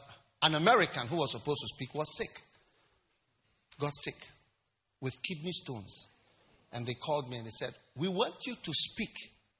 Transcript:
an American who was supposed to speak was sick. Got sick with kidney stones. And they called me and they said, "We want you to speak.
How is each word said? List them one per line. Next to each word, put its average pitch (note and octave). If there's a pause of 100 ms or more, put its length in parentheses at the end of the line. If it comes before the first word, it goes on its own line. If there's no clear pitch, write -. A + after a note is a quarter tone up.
(440)
an D#3
American D#3+
who D3+
was C#3+
supposed C3
to A2+
speak B2+
was D3+
sick. - (1400)
Got C#3+
sick - (760)
with C3
kidney E3+
stones. - (680)
And A#2+
they B2
called D3
me B2
and A2+
they A2
said, - (220)
"We E3+
want A#3 (100)
you B3
to E3
speak. - (440)